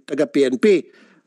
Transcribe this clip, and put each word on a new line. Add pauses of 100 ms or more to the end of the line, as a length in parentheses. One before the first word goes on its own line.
taga
P
N
P. (400)